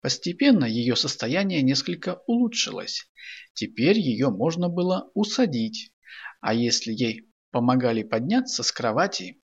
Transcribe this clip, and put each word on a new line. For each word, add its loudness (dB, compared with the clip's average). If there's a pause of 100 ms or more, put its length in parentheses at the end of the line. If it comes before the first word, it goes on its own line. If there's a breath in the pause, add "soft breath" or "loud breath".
Постепенно 2
ее 0
состояние 0
несколько 0
улучшилось. -2 (440 loud breath)
Теперь 2
ее 2
можно -2
было -2
усадить, -2 (480 loud breath)
а 0
если 0
ей -2 (220)
помогали 2
подняться 0
с -2
кровати -2